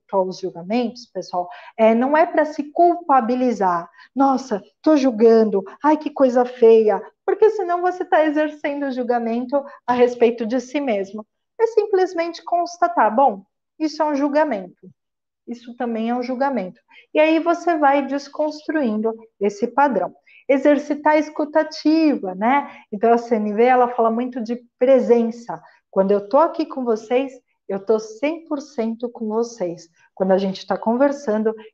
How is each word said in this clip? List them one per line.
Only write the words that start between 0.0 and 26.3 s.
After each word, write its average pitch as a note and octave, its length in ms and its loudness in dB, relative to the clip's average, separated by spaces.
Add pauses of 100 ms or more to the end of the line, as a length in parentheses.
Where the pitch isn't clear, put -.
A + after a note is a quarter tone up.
aos F#3 280 -2
julgamentos, F#3+ 680 -6
pessoal, F3+ 420 -8 (260)
é, A3+ 200 4
não C4+ 200 0
é E4+ 120 4
pra D#4+ 180 0
se D4+ 260 -8
culpabilizar. B3 1200 2 (260)
"Nossa, C4 460 0 (220)
tô D#4 120 4
julgando, A3+ 680 4 (200)
ai, D4+ 140 2
que D4+ 140 -6
coisa B3 340 2
feia", A3 560 4 (240)
porque G#4 240 2
senão F4+ 320 -4
você F4+ 240 -4
tá D#4 180 2
exercendo D4+ 640 -4
o C4+ 60 -4
julgamento A#3+ 680 -4 (280)
a B3 60 2
respeito A#3+ 520 2
de B3 140 -4
si C#4+ 200 -6
mesmo. G#3+ 460 -6 (340)
É A4+ 80 0
simplesmente F#4 760 -2
constatar, E4+ 720 0
"Bom, G#3+ 280 2 (380)
isso D#4 240 -4
é - 20 0
um D4+ 100 -2
julgamento." C4+ 720 -2 (600)
Isso A#3 280 -16
também A3+ 340 -6
é A#3+ 60 -2
um B3 80 -4
julgamento. B3 560 -4 (340)
E D4+ 60 2
aí D#4+ 200 4
você E4+ 380 0
vai C#4+ 280 2
desconstruindo C#4 1080 -4 (260)
esse G#3 280 -2
padrão. B3 460 0 (340)
Exercitar D4 640 2
a D#4 40 4
escutativa, D4+ 1200 0
né? C4 340 0 (220)
Então, A3+ 200 2
a A#3 60 4
C A#3+ 180 -2
N G#3+ 180 -2
V, A3 100 2
ela B3 260 4
fala A3+ 220 0
muito B3 300 -6
de A#3 200 -8 (160)
presença. A#3 840 2 (280)
Quando G3 220 2
eu G3+ 180 0
tô C4+ 80 2